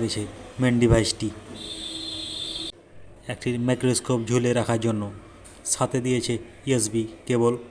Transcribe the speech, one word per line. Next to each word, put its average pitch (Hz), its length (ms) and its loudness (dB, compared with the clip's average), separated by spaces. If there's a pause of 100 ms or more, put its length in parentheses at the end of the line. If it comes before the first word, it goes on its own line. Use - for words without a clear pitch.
গেছে 107 180 -4 (400)
মেন 127 220 4
ডিভাইসটি, 113 460 4 (2000)
একটি - 160 -4 (180)
মাইক্রোস্কোপ 127 520 2 (100)
ঝুলে 120 200 4 (100)
রাখার 113 260 2
জন্য। 107 180 2 (720)
সাথে 135 320 0
দিয়েছে 123 280 0 (340)
ইউএসবি 113 360 2 (240)
কেবল। 120 260 4 (180)